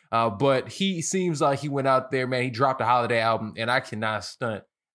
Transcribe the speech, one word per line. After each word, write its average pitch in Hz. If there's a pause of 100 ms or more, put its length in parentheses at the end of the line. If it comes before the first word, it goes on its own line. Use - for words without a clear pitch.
(120)
Uh, 113
but 131
he 185
seems 175
like 139
he 147
went 139
out 131
there, 131
man. 127
He 127
dropped 131
a 113
holiday 120
album, 110
and 113
I 131
cannot 107
stunt. 110 (320)